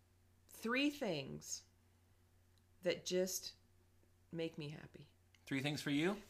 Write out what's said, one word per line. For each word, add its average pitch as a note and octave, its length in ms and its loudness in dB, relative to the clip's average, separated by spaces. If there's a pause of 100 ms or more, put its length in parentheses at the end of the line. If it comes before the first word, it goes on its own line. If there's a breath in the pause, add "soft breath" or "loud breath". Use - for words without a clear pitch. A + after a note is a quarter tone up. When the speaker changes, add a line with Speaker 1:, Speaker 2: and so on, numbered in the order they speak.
(600)
Speaker 1:
three C4 280 4
things D#3 720 -4 (1200)
that E3+ 220 2
just F#3 480 0 (800)
make E3 260 -2
me D3 120 -6
happy. - 380 -14 (380)
Speaker 2:
Three C3+ 160 0
things D3 200 0
for D3 100 0
you? E3 240 4 (140)